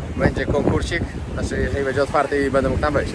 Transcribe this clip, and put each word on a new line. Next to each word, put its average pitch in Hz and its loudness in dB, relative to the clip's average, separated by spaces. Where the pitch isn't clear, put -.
będzie 135 2
konkursik, 147 0
znaczy, 135 -4
jeżeli 135 -2
będzie 135 0
otwarty 139 2
i 135 0
będę 135 2
mógł 131 0
tam 147 2
wejść. 120 0